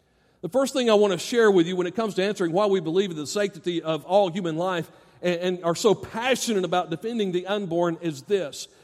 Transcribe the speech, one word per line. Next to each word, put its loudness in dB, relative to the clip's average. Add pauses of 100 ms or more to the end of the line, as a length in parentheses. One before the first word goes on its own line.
(420)
The -8
first 0
thing 2
I 8
want 6
to -2
share 2
with 6
you -4
when 0
it -8
comes -2
to 2
answering -2
why 2
we 4
believe 0
in -8
the -8
sanctity -4
of -4
all 2
human -4
life -4 (300)
and, 0
and -2
are 0
so 4
passionate -2
about -2
defending -4
the -4
unborn -2
is -6
this. -4 (160)